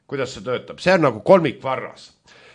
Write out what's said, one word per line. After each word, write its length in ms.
Kuidas 220
see 100
töötab? 320
See 160
on 140
nagu 180
kolmikvarras. 840